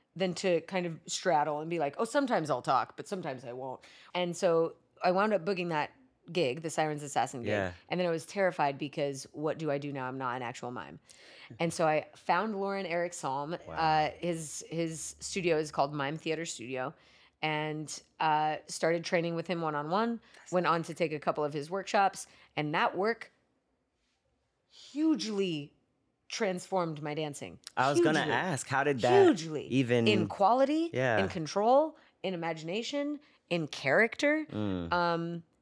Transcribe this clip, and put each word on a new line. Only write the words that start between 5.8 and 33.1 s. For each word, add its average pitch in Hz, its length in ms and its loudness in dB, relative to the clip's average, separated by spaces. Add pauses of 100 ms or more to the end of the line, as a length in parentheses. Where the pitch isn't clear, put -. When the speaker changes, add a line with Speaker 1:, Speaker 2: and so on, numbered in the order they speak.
Speaker 1:
gig, 156 320 0
the 160 80 -6
Sirens 151 320 0
Assassin 127 380 -2
gig. 107 80 -4
Speaker 2:
Yeah. 98 220 0 (180)
Speaker 1:
And 170 100 -2
then 180 80 0
I - 20 0
was 165 160 -4
terrified 175 540 0
because 143 540 -4
what 147 260 -2
do 160 100 -2
I 143 80 0
do 143 160 -6
now? 131 140 -6
I'm 131 100 -6
not 127 200 -2
an 127 40 -6
actual 123 300 -8
mime. 82 280 -12 (600)
And 165 140 0
so 170 120 2
I 156 300 2
found 196 400 0
Lauren 196 300 -4
Eric 175 280 -2
Salm. 143 440 -4 (100)
Speaker 2:
Wow. 160 80 -10
Speaker 1:
Uh, 156 440 4
his, 160 500 -4
his 160 500 -6
studio 170 380 0
is 151 140 -2
called 147 220 0
Mime 147 240 -4
Theater 160 280 -4
Studio, 127 480 -6 (480)
and, 151 600 -4 (200)
uh, 156 360 2 (100)
started 170 360 0
training 170 320 0
with 165 120 -6
him 175 140 -2
one-on-one, 165 600 -2 (140)
Speaker 2:
That's - 180 -14
Speaker 1:
went 170 140 2
on 165 160 4
to 165 100 -8
take 156 180 0
a 151 80 -4
couple 151 240 0
of 147 80 0
his 151 180 -6
workshops, 196 580 0 (280)
and 151 200 -2
that 220 200 2
work 220 360 -2 (1400)
hugely 202 1040 0 (560)
transformed 180 760 -2
my 151 100 -6
dancing. 143 460 -6 (160)
Speaker 2:
I 131 160 4
was 147 80 4
gonna 156 200 4
Speaker 1:
Hugely. - 140 0
Speaker 2:
ask, 143 360 -2
how 139 160 2
did 143 160 2
that - 240 8
Speaker 1:
Hugely. 160 420 2
Speaker 2:
even 120 400 4
Speaker 1:
In 107 200 4
quality, 269 680 2
Speaker 2:
Yeah. 131 240 2
Speaker 1:
in 196 100 2
control, 226 680 2 (260)
in 185 100 -4
imagination, 190 840 -4 (300)